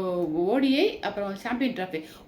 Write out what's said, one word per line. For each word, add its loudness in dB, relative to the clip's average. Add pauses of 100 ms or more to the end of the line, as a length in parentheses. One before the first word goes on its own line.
(220)
ஓ 2
டி 4 (120)
ஐ, 2
அப்புறம் -4
சாம்பியன் -2
டிராஃபி -6 (240)